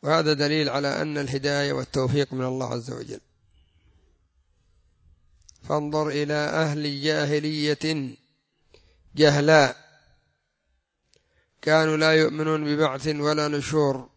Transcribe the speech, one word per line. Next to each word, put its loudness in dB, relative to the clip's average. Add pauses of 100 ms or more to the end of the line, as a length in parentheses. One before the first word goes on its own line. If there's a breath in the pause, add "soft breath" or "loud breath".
وهذا 2
دليل 0
على -2
أن -4
الهداية -2
والتوفيق -2
من -4
الله -6
عز -8
وجل. -12 (2500)
فانظر -2
إلى -2
أهل -2
جاهلية -2 (1000 soft breath)
جهلاء 6 (1900)
كانوا 4
لا 4
يؤمنون 2
ببعث 0
ولا 0
نشور 0